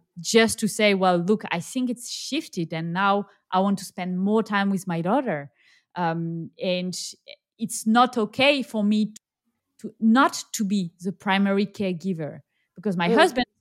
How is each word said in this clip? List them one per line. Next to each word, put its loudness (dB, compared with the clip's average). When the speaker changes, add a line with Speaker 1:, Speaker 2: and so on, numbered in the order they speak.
Speaker 1:
just 4
to -2
say, 2
"Well, 4
look, 0
I -2
think -6
it's -8
shifted -8
and -6
now 2
I 2
want 0
to -12
spend -6
more 2
time 0
with -2
my -4
daughter." -2
Um, -4
and -4
it's -6
not 4
okay 2
for -4
me 0
to, -14
to -18
not 4
to -4
be -2
the -4
primary 0
caregiver, -6
because -4
my 0
Speaker 2:
Mm. 4
Speaker 1:
husband 4
is -20